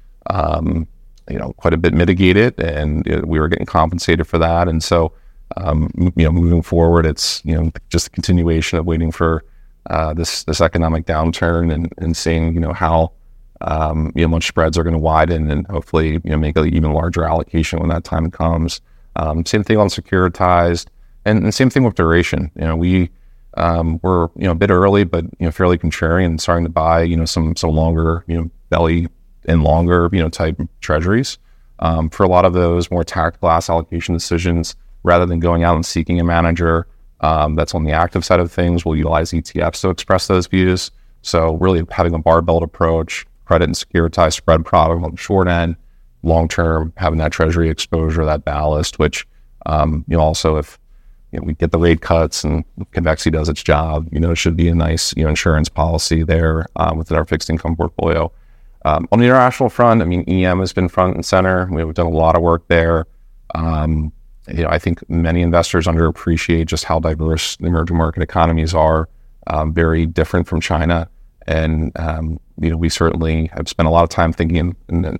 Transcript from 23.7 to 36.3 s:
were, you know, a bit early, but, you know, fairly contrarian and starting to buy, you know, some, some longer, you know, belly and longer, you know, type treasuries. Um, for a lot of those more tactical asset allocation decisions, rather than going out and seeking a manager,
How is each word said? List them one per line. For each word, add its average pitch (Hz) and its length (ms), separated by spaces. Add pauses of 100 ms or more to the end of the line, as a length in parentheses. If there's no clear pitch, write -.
were, 87 340
you 92 80
know, 90 60
a 82 60
bit 98 140
early, 98 340
but, 82 200 (140)
you 90 80
know, 80 40
fairly 90 280
contrarian 85 480
and 80 140
starting 85 240
to 80 60
buy, 82 320
you 85 140
know, 82 80
some, 80 320
some 82 140
longer, 80 560
you 82 100
know, 82 140 (180)
belly 82 400 (380)
and 80 160
longer, 85 480
you 95 100
know, 80 80
type 80 300 (220)
treasuries. 90 580 (400)
Um, 80 300
for - 160
a 92 40
lot 90 160
of 90 100
those 87 360
more 87 140
tactical 85 460
asset 82 240
allocation 85 400
decisions, 85 600 (280)
rather 87 240
than 87 120
going 85 240
out 85 140
and 85 80
seeking 85 340
a 85 60
manager, 85 640 (340)